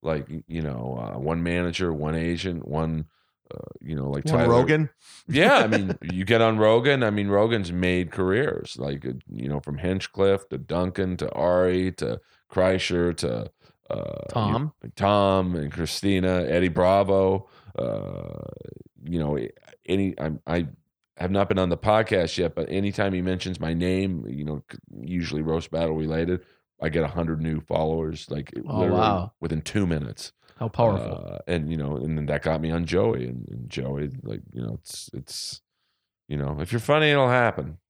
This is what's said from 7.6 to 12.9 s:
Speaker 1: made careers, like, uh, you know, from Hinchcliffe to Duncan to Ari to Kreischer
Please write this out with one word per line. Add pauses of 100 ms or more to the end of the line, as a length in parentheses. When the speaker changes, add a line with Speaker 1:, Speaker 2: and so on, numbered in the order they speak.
Speaker 1:
made
careers,
like,
uh, (140)
you
know,
from
Hinchcliffe
to
Duncan
to
Ari
to (280)
Kreischer